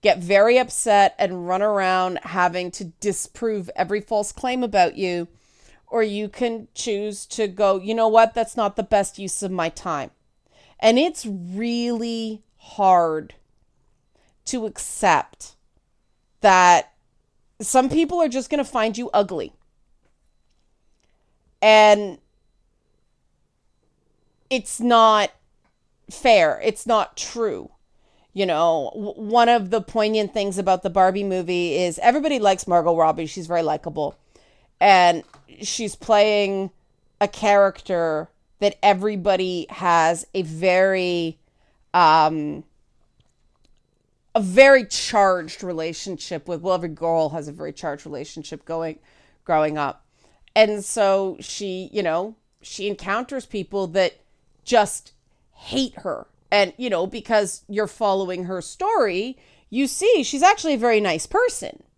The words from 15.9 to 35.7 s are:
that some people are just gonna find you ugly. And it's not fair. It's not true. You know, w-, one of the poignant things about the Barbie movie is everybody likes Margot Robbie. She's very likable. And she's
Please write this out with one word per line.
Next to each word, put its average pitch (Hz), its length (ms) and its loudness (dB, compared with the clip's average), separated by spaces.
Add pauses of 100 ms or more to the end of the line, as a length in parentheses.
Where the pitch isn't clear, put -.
that 180 540 6 (680)
some 262 300 2
people 330 300 0
are 320 80 2
just 247 200 -6
gonna 285 160 -2
find 220 320 -4
you 240 160 -10
ugly. 170 400 -2 (2000)
And 208 580 6 (2250)
it's - 320 -6
not 226 520 4 (800)
fair. 190 540 2
It's - 220 -4
not 226 300 -2
true. 214 540 -8 (640)
You 190 140 -2
know, 160 480 0
w-, 208 360 -10
one 233 180 4
of 226 220 2
the 220 120 0
poignant 214 500 -2
things 196 240 -4
about 190 260 0
the 185 80 -4
Barbie 190 340 2
movie 175 520 -4
is 175 220 -2
everybody 277 400 2
likes 196 280 0
Margot 170 300 2
Robbie. 160 300 0
She's 160 200 -12
very 170 160 -2
likable. 151 540 -6 (640)
And 180 440 4 (360)
she's 214 340 -8